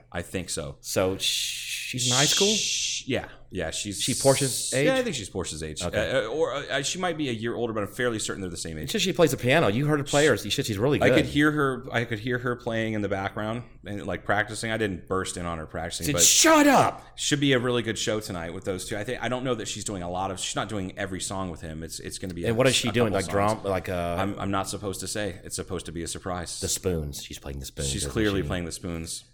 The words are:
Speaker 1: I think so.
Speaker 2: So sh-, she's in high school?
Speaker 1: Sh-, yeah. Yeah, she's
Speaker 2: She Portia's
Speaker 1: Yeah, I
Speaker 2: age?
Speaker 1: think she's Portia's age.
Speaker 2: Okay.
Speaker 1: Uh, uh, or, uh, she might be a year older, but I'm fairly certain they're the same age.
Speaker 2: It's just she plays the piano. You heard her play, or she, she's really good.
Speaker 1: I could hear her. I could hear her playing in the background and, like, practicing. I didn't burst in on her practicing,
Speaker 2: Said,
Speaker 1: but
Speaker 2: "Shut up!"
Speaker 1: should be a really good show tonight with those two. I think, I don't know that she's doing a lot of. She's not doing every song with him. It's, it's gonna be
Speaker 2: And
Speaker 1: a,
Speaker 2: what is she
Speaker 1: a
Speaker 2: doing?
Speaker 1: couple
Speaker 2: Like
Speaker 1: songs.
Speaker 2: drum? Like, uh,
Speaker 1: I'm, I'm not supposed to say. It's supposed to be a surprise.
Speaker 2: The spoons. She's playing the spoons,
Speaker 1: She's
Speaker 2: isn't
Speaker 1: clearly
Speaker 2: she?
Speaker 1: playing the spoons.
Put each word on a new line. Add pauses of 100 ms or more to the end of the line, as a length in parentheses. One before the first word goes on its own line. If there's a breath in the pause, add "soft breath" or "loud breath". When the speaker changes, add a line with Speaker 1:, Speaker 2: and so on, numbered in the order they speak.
(120)
Speaker 1:
I
think
so.
Speaker 2:
So
sh-, (680)
she's
in
high
school?
Speaker 1:
Sh-,
yeah. (240)
Yeah,
she's
Speaker 2:
She
Portia's
Speaker 1:
Yeah,
I
Speaker 2:
age?
Speaker 1:
think
she's
Portia's
age.
Speaker 2:
Okay.
Speaker 1:
Uh,
uh,
or,
uh,
she
might
be
a
year
older,
but
I'm
fairly
certain
they're
the
same
age.
Speaker 2:
It's
just
she
plays
the
piano.
You
heard
her
play,
or
she,
she's
really
good.
Speaker 1:
I
could
hear
her.
I
could
hear
her
playing
in
the
background (240)
and,
like,
practicing.
I
didn't
burst
in
on
her
practicing,
Speaker 2:
Said,
Speaker 1:
but
Speaker 2:
"Shut
up!" (140)
Speaker 1:
should
be
a
really
good
show
tonight
with
those
two.
I
think,
I
don't
know
that
she's
doing
a
lot
of.
She's
not
doing
every
song
with
him.
It's,
it's
gonna
be
Speaker 2:
And
Speaker 1:
a,
Speaker 2:
what
is
she
Speaker 1:
a
Speaker 2:
doing?
Speaker 1:
couple
Speaker 2:
Like
Speaker 1:
songs.
Speaker 2:
drum?
Like,
uh,
Speaker 1:
I'm,
I'm
not
supposed
to
say.
It's
supposed
to
be
a
surprise.
Speaker 2:
The
spoons.
She's
playing
the
spoons,
Speaker 1:
She's
Speaker 2:
isn't
Speaker 1:
clearly
Speaker 2:
she?
Speaker 1:
playing
the
spoons. (100)